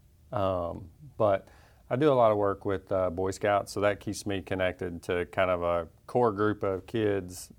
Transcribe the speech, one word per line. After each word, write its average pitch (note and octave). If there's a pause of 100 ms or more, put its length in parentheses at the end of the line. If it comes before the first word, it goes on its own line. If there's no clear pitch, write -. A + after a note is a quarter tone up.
(320)
Um, F2+ (300)
but G2+ (440)
I B2
do D3
a C3+
lot A#2
of G#2
work G2+
with, G2
uh, F#2
Boy F#2+
Scouts, G2+
so G2+
that G2+
keeps -
me G2
connected F2+
to F2+
kind F#2
of F2
a F2 (200)
core A#2+
group G#2
of F#2+
kids, G2+